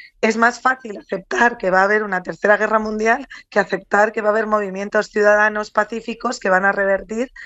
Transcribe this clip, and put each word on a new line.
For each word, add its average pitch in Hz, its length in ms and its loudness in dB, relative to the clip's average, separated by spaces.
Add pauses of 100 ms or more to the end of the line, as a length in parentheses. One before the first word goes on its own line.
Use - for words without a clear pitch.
(200)
Es 220 160 0
más 233 240 2
fácil 254 380 -4
aceptar 240 600 -2
que 185 140 -2
va 185 80 4
a 190 60 6
haber 214 180 2
una 196 180 -4
tercera 190 360 0
guerra 214 220 0
mundial 214 500 -2 (200)
que - 100 -2
aceptar 202 520 0
que 226 100 -8
va 208 60 -2
a 208 60 2
haber 220 140 0
movimientos 202 600 -2
ciudadanos 208 640 2
pacíficos 226 720 -4
que 202 80 -2
van 185 160 2
a 196 80 2
revertir, 196 580 -2 (140)